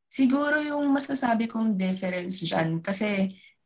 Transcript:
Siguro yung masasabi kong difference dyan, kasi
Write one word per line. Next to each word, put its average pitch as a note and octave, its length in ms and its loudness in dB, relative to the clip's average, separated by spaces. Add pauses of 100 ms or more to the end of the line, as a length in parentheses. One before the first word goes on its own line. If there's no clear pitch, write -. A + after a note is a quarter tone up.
Siguro C#4+ 480 2
yung D4 320 0
masasabi C4 560 0
kong A3+ 320 0
difference F#3 640 -2
dyan, E3 400 0
kasi G3 480 0 (360)